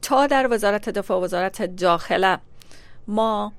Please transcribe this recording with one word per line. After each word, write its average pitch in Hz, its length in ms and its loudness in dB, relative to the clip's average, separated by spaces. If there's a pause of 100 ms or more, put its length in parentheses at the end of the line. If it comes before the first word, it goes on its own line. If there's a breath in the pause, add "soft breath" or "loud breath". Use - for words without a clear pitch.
تا 285 240 2
در 269 240 2
وزارت 208 400 0
دفاع 196 280 -2
و 180 60 0
وزارت 185 380 -2 (140)
داخله 180 640 2 (680 soft breath)
ما 214 500 0